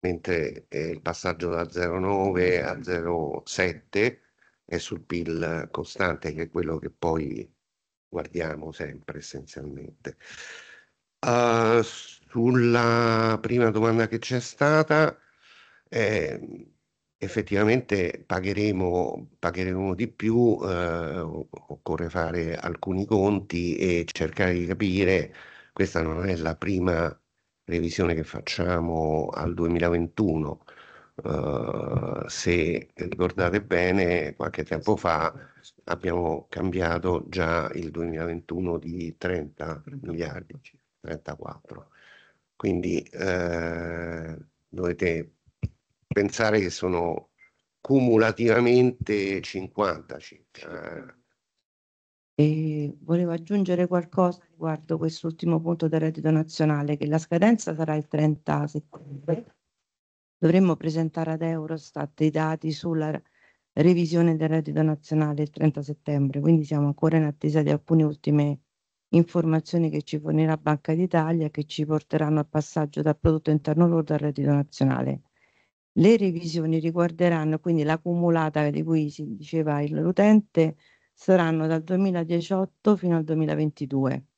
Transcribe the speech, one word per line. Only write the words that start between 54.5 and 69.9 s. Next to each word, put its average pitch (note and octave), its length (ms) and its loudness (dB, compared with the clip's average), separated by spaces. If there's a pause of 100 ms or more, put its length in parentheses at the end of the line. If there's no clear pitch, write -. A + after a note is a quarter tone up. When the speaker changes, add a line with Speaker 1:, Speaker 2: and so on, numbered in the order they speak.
Speaker 3:
quest'ultimo D#3+ 640 -2
punto E3 280 -2
del D#3+ 120 0
reddito D#3+ 300 0
nazionale, D3+ 680 0
che D3 100 -4
la D3+ 120 2
scadenza E3+ 560 2
sarà D#3 200 -2
il D3+ 140 -4
trenta D3+ 580 0
settembre. D3 920 -8 (840)
Dovremmo E3+ 380 4
presentare D#3+ 560 -2
ad D#3+ 100 -4
Eurostat D#3 800 -6
i D#3 80 4
dati D#3 420 -2
sulla D#3 480 -4 (540)
revisione E3+ 600 6
del D#3 120 0
reddito D#3 340 0
nazionale D3+ 600 0
il D3 80 -4
trenta D3+ 320 0
settembre, C#3+ 580 -2
quindi D#3 240 6
siamo D3 220 0
ancora D#3 320 2
in D#3 60 4
attesa D3+ 380 0
di D3 80 2
alcune D#3+ 320 4
ultime D3 580 2 (500)
informazioni E3 800 4